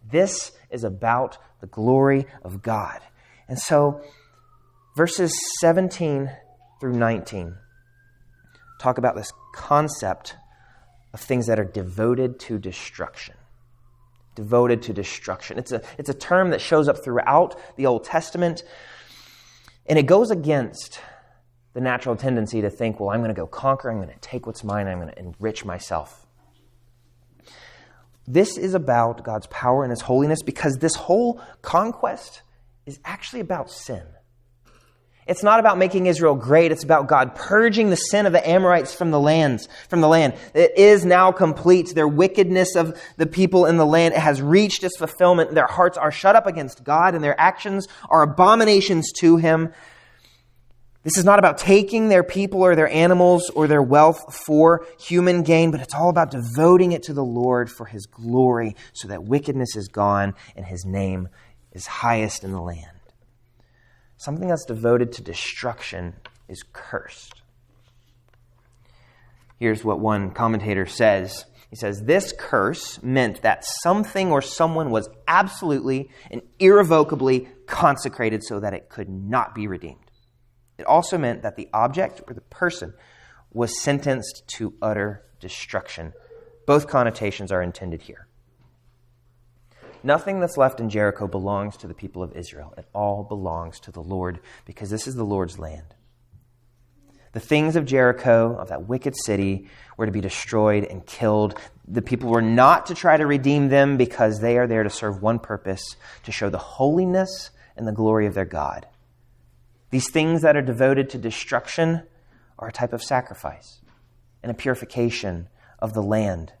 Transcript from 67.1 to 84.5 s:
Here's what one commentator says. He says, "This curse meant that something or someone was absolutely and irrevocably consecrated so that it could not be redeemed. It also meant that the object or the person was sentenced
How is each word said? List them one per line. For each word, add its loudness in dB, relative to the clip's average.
Here's -2
what -2
one -2
commentator -2
says. 0
He -20
says, -8
"This 0
curse -4
meant -2
that 0
something -2
or 4
someone -2
was -4
absolutely -2
and -12
irrevocably 4
consecrated -2
so -8
that -6
it -14
could -14
not -6
be -8
redeemed. -12
It -10
also 2
meant -4
that -8
the -16
object -2
or -18
the -16
person -6
was -4
sentenced -4